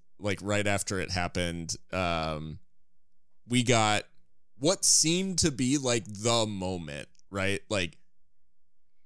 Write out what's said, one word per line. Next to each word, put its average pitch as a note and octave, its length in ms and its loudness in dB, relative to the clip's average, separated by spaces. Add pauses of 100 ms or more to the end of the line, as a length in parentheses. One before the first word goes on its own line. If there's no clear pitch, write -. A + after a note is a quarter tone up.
(200)
like, F#2+ 220 -2
right G#2 240 0
after G2+ 360 0
it - 100 -4
happened. F2 640 -2 (160)
Um, D#2+ 680 -2 (880)
we B2 160 2
got A2 400 6 (560)
what F3+ 260 2
seemed F3+ 540 2
to E3 120 4
be, C3 260 2
like, A#2+ 280 2
the A2 400 2
moment, F#2 640 -6 (220)
right? G2 380 0
Like, F#2 280 0 (1080)